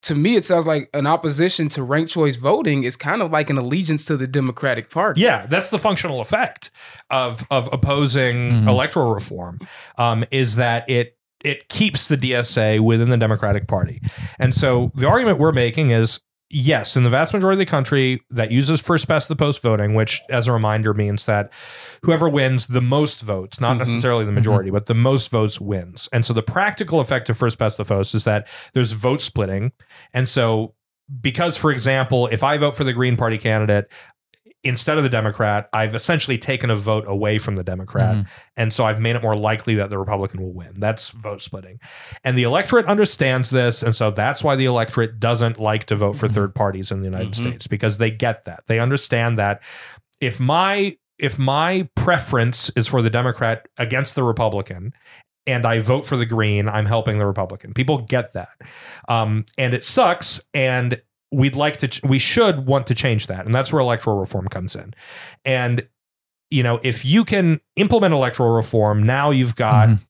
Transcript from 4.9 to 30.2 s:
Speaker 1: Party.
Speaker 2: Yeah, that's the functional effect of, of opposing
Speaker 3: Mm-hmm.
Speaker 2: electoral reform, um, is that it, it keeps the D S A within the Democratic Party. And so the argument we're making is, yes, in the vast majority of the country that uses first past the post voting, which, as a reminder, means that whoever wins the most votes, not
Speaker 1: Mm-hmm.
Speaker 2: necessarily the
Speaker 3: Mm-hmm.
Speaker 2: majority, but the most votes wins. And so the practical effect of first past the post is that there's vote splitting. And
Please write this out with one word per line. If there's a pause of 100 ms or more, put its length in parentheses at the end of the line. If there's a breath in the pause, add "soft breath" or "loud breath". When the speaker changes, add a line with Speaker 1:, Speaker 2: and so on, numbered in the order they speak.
Speaker 1:
Party.
Speaker 2:
Yeah,
that's
the
functional
effect (380 loud breath)
of,
of
opposing
Speaker 3:
Mm-hmm.
Speaker 2:
electoral
reform, (380 loud breath)
um,
is
that
it, (280)
it
keeps
the
D
S
A
within
the
Democratic
Party. (400 loud breath)
And
so
the
argument
we're
making
is, (340)
yes,
in
the
vast
majority
of
the
country
that
uses
first
past
the
post
voting,
which,
as
a
reminder,
means
that (520 loud breath)
whoever
wins
the
most
votes,
not
Speaker 1:
Mm-hmm.
Speaker 2:
necessarily
the
Speaker 3:
Mm-hmm.
Speaker 2:
majority,
but
the
most
votes
wins.
And
so
the
practical
effect
of
first
past
the
post
is
that (260 loud breath)
there's
vote
splitting. (400 loud breath)
And